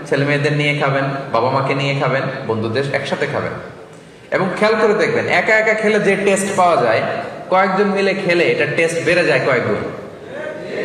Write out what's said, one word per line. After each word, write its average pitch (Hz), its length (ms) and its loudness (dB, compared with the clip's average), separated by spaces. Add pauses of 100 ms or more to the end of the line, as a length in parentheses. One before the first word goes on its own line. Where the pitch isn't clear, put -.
ছেলে 139 180 2
মেয়েদের 147 280 0
নিয়ে 147 260 0
খাবেন, 139 240 0 (280)
বাবা 117 180 2
মাকে 139 260 0
নিয়ে 139 240 -2
খাবেন, 165 220 0 (260)
বন্ধুদের 110 360 -2 (100)
একসাথে 143 320 -2
খাবেন। 95 260 -4 (800)
এবং 180 180 0 (100)
খেয়াল 220 220 4
করে 208 120 4
দেখবেন, - 340 0
একা 175 280 2
একা 220 180 2
খেলে 214 260 2
যে 190 160 2
টেস্ট 196 400 0
পাওয়া 170 280 4
যায়, 113 180 2 (480)
কয়েকজন 196 360 2
মিলে 196 280 2
খেলে 175 300 2
এটা 147 220 2 (100)
টেস্ট 165 300 0
বেড়ে 175 200 4
যায় 143 200 2
কয়েক 123 180 2
গুণ। 104 120 0 (1080)